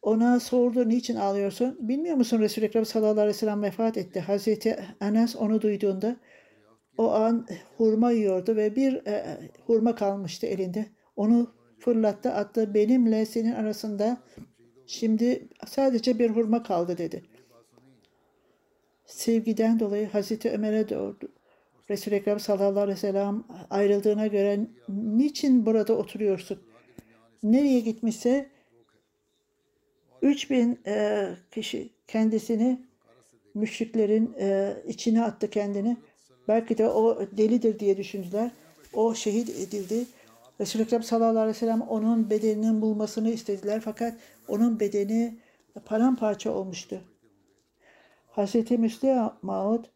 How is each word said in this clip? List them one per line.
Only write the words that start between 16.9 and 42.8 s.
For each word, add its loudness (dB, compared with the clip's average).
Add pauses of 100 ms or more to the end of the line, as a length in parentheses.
dedi. -6 (1800)
Sevgiden 0
dolayı -2
Hazreti -4
Ömer'e -2
doğru, -6 (720)
"Resul-i -4
Ekrem 0
sallallahu 0
aleyhi -2
ve -8
sellem -2 (260)
ayrıldığına 2
göre 0 (220)
niçin 2
burada 2
oturuyorsun?" -2 (840)
Nereye 4
gitmişse -2 (1700)
üç 2
bin, 2
e, 0 (240)
kişi -8 (140)
kendisini 0 (680)
müşriklerin, 0
e, 0 (100)
içine 0
attı -4
kendini. -2 (500)
Belki 2
de 4
o 2 (180)
delidir 2
diye 2
düşündüler. -6 (420)
O 2
şehit -2
edildi. -4 (540)
Resul-i -2
Ekrem 0
sallallahu 2
aleyhi 0
ve -16
sellem 0
onun 0
bedeninin 0